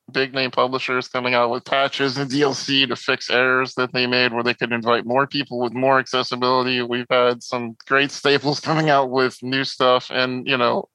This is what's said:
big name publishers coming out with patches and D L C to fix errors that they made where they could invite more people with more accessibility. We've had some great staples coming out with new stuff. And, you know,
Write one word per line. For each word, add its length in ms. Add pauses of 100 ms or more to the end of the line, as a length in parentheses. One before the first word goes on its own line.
(120)
big 220
name 160
publishers 580
coming 280
out 160
with 120
patches 540
and 140
D 100
L 140
C 320
to 80
fix 340
errors 460
that 180
they 140
made 260
where 80
they 140
could 160
invite 340
more 220
people 320
with 120
more 280
accessibility. 840
We've 300
had 320
some 420
great 240
staples 500
coming 300
out 220
with 320
new 200
stuff. 460
And, 380
you 100
know, 380